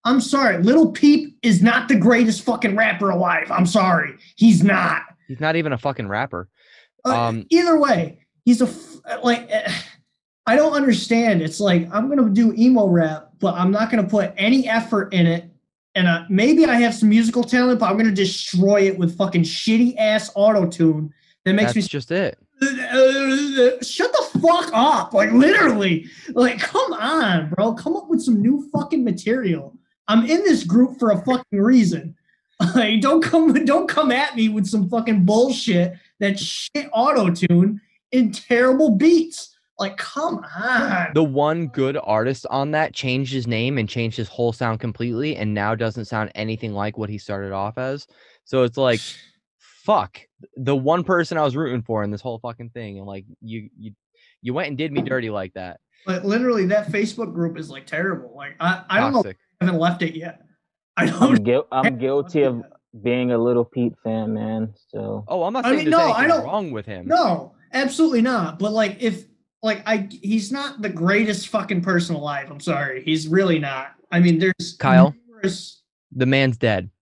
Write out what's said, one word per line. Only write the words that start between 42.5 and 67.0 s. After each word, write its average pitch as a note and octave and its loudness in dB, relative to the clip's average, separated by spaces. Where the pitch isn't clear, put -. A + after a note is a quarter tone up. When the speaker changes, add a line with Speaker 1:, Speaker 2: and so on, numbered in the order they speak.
Speaker 2:
on C#3 -4
that D#3 -2
changed C3 -4
his B2+ -6
name A#2+ -2
and G#2+ -2
changed A2+ -6
his A2 -6
whole A#2+ -2
sound A2+ -4
completely, A#2+ -6
and G#2+ -4
now G#2 -2
doesn't A2 -6
sound A2 -6
anything A2 -8
like G#2 -6
what G#2+ -8
he G#2+ -10
started G2 -10
off G2+ -6
as. C3+ -10
So C3 0
it's A#2 -4
like, B2 0
fuck. - -4
The C3+ -2
one D#3 0
person F3 -2
I D#3 0
was C3 -2
rooting B2+ -4
for A2 -6
in G#2 -6
this G#2 -10
whole A#2 -12
fucking A#2 -14
thing, G#2+ -14
and, G2 -16
like, G2 -16
you, A2 -14
you, G#2 -18
you B2 -8
went D3+ -6
and C#3 -10
did D3+ -6
me - -2
dirty C3 -6
like F#2+ -8
that. F2+ -14
Speaker 1:
But F#3 -6
literally, A3 0
that G#3 -2
Facebook G#3 -4
group E3+ -6
is, D#3 -14
like, C3+ -20
terrible. D#3+ -8
Like, C#3+ -18
I, F3+ -2
I G3 0
don't A2+ -2
know A3 0
Speaker 2:
Toxic. F#2+ -10
Speaker 1:
Haven't F3 0
left E3+ -2
it D#3+ -6
yet. - -14
I F3 0
Speaker 3:
I'm - 0
Speaker 1:
don't E3+ 2
Speaker 3:
guil-, B2+ 0
I'm C3 -2
Speaker 1:
haven't B2+ -2
Speaker 3:
guilty C3+ -2
Speaker 1:
left - -8
it C#3 2
Speaker 3:
of - -18
Speaker 1:
yet. G#2 -20
Speaker 3:
being B2 -2
a A#2 0
little A#2+ 2
Pete A#2+ -4
fan, A2 -6
man, A2 -6
so. G#2 -10
Speaker 2:
Oh, F3 -4
I'm G3+ -4
not B3 -4
Speaker 1:
I B3 0
Speaker 2:
saying D4 2
Speaker 1:
mean, D#4 0
Speaker 2:
there's E4 4
Speaker 1:
no, B3 0
I A#3+ 0
Speaker 2:
anything D#4+ 2
Speaker 1:
don't - -10
Speaker 2:
wrong F3+ -6
with G#2+ -10
him. F#2+ -12